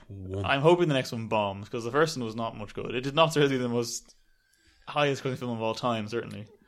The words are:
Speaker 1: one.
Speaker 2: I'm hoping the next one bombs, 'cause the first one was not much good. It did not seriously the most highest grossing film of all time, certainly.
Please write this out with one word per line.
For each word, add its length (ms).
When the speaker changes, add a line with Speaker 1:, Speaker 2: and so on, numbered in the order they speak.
Speaker 1:
one. 380
Speaker 2:
I'm 160
hoping 260
the 60
next 180
one 140
bombs, 420
'cause 160
the 60
first 260
one 80
was 120
not 200
much 180
good. 200
It 80
did 140
not 180
seriously 240
the 100
most 460
highest 340
grossing 160
film 120
of 100
all 140
time, 340
certainly. 380